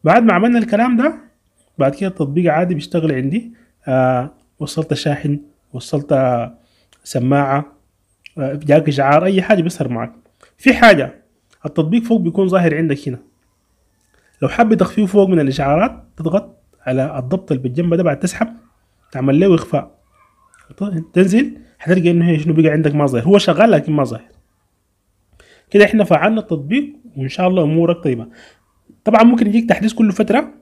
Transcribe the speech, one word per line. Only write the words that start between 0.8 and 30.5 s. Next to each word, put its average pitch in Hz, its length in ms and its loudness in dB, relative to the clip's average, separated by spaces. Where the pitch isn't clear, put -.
ده، 294 180 0
بعد 143 160 0
كده 190 140 -6
التطبيق 170 440 -2
عادي 180 220 -2
بيشتغل 156 380 -4
عندي. 139 400 -4
آه، 131 440 0
وصلت 156 360 -6
شاحن، 143 460 -4
وصلت 143 420 -4
سماعة، 139 680 -2
آه، 139 160 -6
جاك 147 340 2
إشعار، 143 360 2
أي 190 180 0
حاجة 190 200 0
بيظهر 160 260 -6
معك. 117 240 -8
في 254 160 2
حاجة، 202 480 2
التطبيق 165 360 -2
فوق 226 180 0
بيكون 180 280 -2
ظاهر 175 280 2
عندك 151 320 -4
هنا، 123 100 -10
لو 135 60 -2
حابب 220 260 2
تخفيه 185 320 0
فوق 196 220 2
من 175 120 2
الإشعارات 143 640 -2
تضغط 165 400 -4
على 131 320 -4
الضبط 156 340 -6
اللي 131 100 -4
بالجنب 165 320 -2
ده، 175 80 0
بعد 151 160 -2
تسحب - 300 -6
تعمل 139 280 0
له 190 140 4
إخفاء، - 440 -6
تنزل 214 460 0
حتلقى 175 320 0
إنه 170 180 2
هي 160 100 0
شنو 160 160 -2
بقى 160 140 4
عندك 151 260 0
ما 147 120 0
ظاهر، 123 180 -2
هو 196 140 6
شغال 208 320 2
لكن 160 220 0
ما 147 120 0
ظاهر. 113 280 -12
كده 202 140 6
إحنا 214 200 2
فعلنا 180 360 2
التطبيق 175 520 -4
وإن 135 120 -6
شاء 180 200 -2
الله 180 140 2
أمورك 165 420 0
طيبة. 117 220 -4
طبعا 220 180 4
ممكن 233 240 4
يجيك 233 220 0
تحديث 220 240 0
كل 214 200 0
فترة 220 360 0